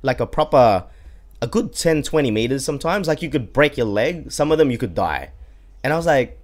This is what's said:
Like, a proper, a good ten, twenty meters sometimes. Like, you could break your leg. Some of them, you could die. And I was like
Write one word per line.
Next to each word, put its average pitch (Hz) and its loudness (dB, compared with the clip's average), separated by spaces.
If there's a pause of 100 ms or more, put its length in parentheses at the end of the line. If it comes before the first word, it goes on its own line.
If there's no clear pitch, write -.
Like, 131 -2
a 117 0
proper, 123 4 (560)
a 120 -4
good - -2
ten, 156 0
twenty 143 0
meters 120 -2
sometimes. 165 -2
Like, 151 -2
you 165 -6
could 127 -4
break 143 2
your 117 0
leg. 135 -2
Some 151 -2
of 156 4
them, 147 4
you 117 -2
could 98 -6
die. 76 -4 (520)
And 135 -2
I 160 0
was 170 -4
like 139 2